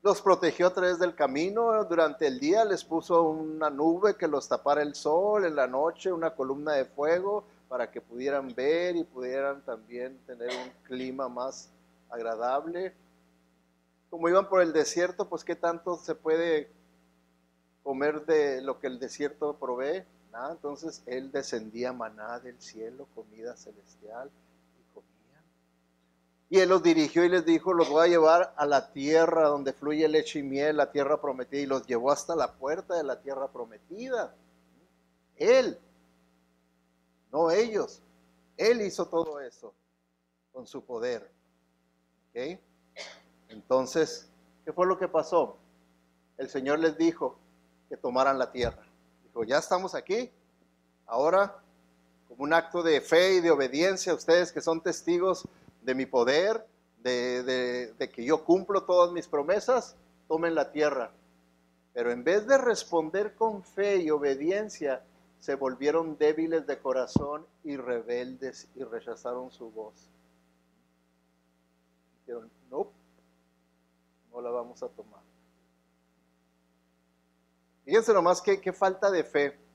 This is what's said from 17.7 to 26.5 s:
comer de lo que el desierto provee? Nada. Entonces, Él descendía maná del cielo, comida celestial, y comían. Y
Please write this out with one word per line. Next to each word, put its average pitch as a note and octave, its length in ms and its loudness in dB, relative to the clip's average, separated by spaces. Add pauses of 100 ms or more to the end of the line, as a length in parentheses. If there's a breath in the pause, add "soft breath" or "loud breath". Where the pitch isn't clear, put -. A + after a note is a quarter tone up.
comer D3 420 -2
de D3 360 2
lo C3+ 180 -6
que C#3 80 -6
el B2+ 120 -8
desierto C#3+ 580 -6
provee? C3+ 480 -4 (260)
Nada. C3 220 -10
Entonces, D3 540 -12
Él C3 240 -8
descendía B2 600 -6
maná A2+ 480 -12
del B2 220 -20
cielo, A#2 520 -16
comida A2+ 440 -16
celestial, G#2+ 720 -20 (480)
y - 140 -20
comían. - 500 -20 (1040)
Y F#3+ 100 6